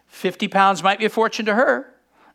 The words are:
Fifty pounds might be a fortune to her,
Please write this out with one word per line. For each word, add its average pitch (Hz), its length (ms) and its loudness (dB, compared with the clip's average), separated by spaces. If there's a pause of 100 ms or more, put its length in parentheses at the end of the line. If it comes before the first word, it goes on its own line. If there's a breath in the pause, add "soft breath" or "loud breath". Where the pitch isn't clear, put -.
Fifty - 420 -6
pounds 196 340 2
might 196 160 2
be 220 60 -2
a 208 60 -2
fortune 220 360 -2
to 214 80 0
her, 262 380 0 (420 soft breath)